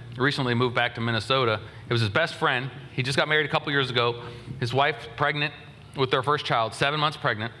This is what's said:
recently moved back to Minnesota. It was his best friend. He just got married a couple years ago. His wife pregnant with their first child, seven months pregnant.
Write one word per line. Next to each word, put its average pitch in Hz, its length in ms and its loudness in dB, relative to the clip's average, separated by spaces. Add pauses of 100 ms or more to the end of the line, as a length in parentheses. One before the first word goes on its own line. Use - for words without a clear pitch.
(180)
recently 127 360 2
moved 120 220 2
back 120 200 2
to 117 60 -4
Minnesota. 117 600 2 (260)
It - 60 0
was 117 80 2
his 110 80 2
best 160 260 0
friend. 139 340 0 (220)
He - 100 -4
just 131 160 0
got 160 120 2
married 151 160 4
a 139 40 -6
couple 156 220 0
years 139 180 2
ago. 120 320 2 (380)
His 120 140 -2
wife 143 240 4 (180)
pregnant 147 380 -2 (420)
with 131 160 2
their 139 100 4
first 143 240 0
child, 117 280 2
seven 147 260 0
months 151 180 0
pregnant. 117 440 -2